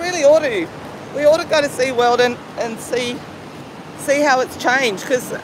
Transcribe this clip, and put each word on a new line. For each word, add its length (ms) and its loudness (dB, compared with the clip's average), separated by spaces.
really 240 -2
ought 160 8
to. 260 -2
We 120 -2
ought 160 6
to 40 -6
go 140 2
to 80 0
SeaWorld 520 2
and, 180 2
and 200 -6
see, 400 -4
see 240 2
how 180 6
it's 220 -4
changed. 420 0
'Cause, 400 -2